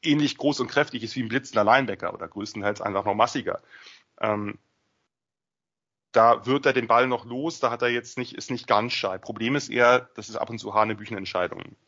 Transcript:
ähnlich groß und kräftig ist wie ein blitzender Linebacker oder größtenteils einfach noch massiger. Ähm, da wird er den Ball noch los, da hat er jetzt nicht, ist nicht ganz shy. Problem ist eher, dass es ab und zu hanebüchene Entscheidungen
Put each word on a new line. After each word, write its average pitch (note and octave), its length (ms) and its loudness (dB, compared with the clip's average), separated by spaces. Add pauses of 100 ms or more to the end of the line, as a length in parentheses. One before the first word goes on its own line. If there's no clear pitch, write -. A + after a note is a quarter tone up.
ähnlich D3 360 2
groß C#3+ 220 0
und B2 80 -2
kräftig C#3+ 340 0
ist A2+ 140 -8
wie B2+ 80 -4
ein A2 60 -6
blitzender A2 340 0
Linebacker G#2+ 500 2
oder - 140 -10
größtenteils G2+ 540 -4
einfach G2 240 -2
noch G2+ 80 0
massiger. A2 480 0 (580)
Ähm, G#2 400 -2 (1500)
da A2+ 340 4
wird C3+ 200 0
er C3+ 80 4
den B2 140 0
Ball A#2+ 200 6
noch A#2+ 180 -2
los, C3+ 360 -6
da B2 100 0
hat A#2 100 -6
er B2 80 0
jetzt A#2+ 280 -6
nicht, B2 180 -8
ist - 160 -10
nicht B2 160 -8
ganz A2+ 240 2
shy. F#2+ 260 -4
Problem A2+ 380 -4
ist C#3 140 -4
eher, B2 460 4
dass A2 140 -14
es A2 60 -12
ab - 140 -6
und A2+ 100 -8
zu G#2 140 -10
hanebüchene G#2+ 440 0
Entscheidungen F2+ 600 -6 (100)